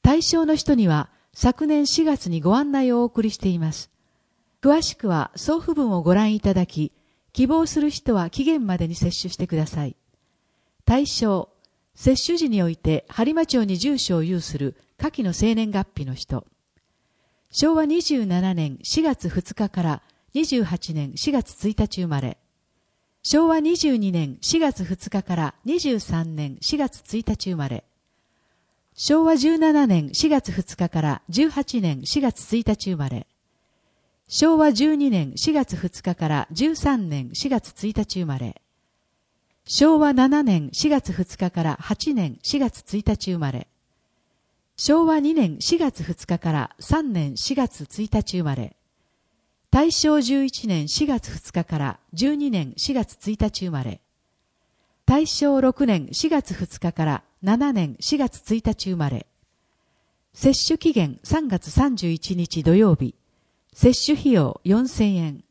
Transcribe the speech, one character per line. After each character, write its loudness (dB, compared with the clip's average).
対 4
象 0
の 2
人 0
に 2
は 0
昨 0
年 2
四 0
月 -2
に -2
ご 2
案 0
内 2
を 2
お 2
送 -2
り 0
し -8
て -2
い 0
ま -2
す。 -14
詳 4
し -6
く -4
は -2
送 -2
付 -4
文 0
を 0
ご 4
覧 4
い -2
た 2
だ 2
き、 -6
希 2
望 2
す -2
る 2
人 -2
は 0
期 -4
限 2
ま 0
で -2
に -6
接 -2
種 -8
し -12
て -4
く -4
だ 0
さ -6
い。 -8
対 4
象、 -2
接 4
種 0
時 0
に 2
お 2
い -4
て -2
播 0
磨 2
町 0
に -2
住 0
所 0
を 0
有 -2
す -8
る -4
下 -4
記 -4
の -2
生 2
年 -2
月 -2
日 -6
の -8
人。 -8
昭 2
和 4
二 2
十 0
七 0
年 -4
四 -2
月 -2
二 -6
日 -2
か -4
ら -2
二 0
十 0
八 -4
年 -4
四 -4
月 -2
一 -2
日 -2
生 -2
ま 0
れ。 -6
昭 4
和 4
二 2
十 0
二 0
年 -2
四 0
月 0
二 -8
日 -2
か -4
ら -2
二 0
十 0
三 -4
年 -6
四 -4
月 -4
一 -4
日 -4
生 -2
ま -4
れ。 -8
昭 2
和 4
十 2
七 4
年 2
四 0
月 0
二 -6
日 -2
か -2
ら -2
十 2
八 -4
年 -2
四 -2
月 -2
一 0
日 -2
生 -4
ま -4
れ。 -8
昭 4
和 6
十 2
二 2
年 0
四 0
月 0
二 -8
日 -2
か -4
ら 0
十 0
三 0
年 -4
四 -6
月 -2
一 -6
日 -4
生 -2
ま -4
れ。 -8
昭 4
和 4
七 4
年 2
四 -2
月 0
二 -6
日 -2
か -4
ら -2
八 -4
年 -2
四 -2
月 -2
一 -2
日 -4
生 -4
ま -2
れ。 -10
昭 2
和 4
二 0
年 0
四 0
月 -2
二 -10
日 -2
か -2
ら -4
三 -2
年 -2
四 -4
月 -4
一 -8
日 -2
生 -2
ま -2
れ。 -8
大 4
正 4
十 0
一 -6
年 0
四 -2
月 -4
二 -12
日 -2
か -4
ら -4
十 0
二 -2
年 -2
四 -4
月 -2
一 -4
日 -2
生 -4
ま -4
れ。 -8
大 4
正 2
六 2
年 0
四 -2
月 0
二 -8
日 -2
か -2
ら -2
七 2
年 -2
四 -2
月 -2
一 -4
日 -2
生 -2
ま -2
れ。 -6
接 2
種 0
期 0
限 0
三 -2
月 -4
三 2
十 -2
一 -4
日 -4
土 6
曜 6
日。 -4
接 6
種 0
費 2
用 2
四 2
千 0
円。 -4